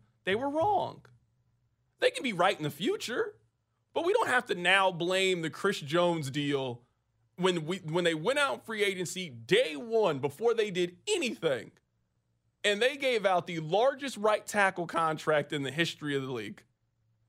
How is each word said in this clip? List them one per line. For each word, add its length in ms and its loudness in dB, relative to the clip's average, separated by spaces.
They 100 0
were 160 -2
wrong. 500 0
They 100 4
can 120 -6
be 120 -2
right 220 2
in 60 -10
the 80 -2
future, 640 -4
but 100 0
we 80 2
don't 160 2
have 180 2
to 80 -2
now 380 4
blame 480 0
the 80 -2
Chris 320 -2
Jones 500 0
deal 520 -4
when 280 0
we, 140 -4
when 260 -2
they 100 2
went 240 -2
out 180 2
in 40 -12
free 240 -4
agency 460 -4
day 460 2
one 420 2
before 340 0
they 180 0
did 280 -2
anything, 640 -2
and 200 0
they 160 0
gave 260 0
out 220 2
the 140 -6
largest 580 0
right 280 2
tackle 400 2
contract 680 0
in 80 -2
the 80 -4
history 440 -4
of 80 -2
the 100 -8
league. 300 -10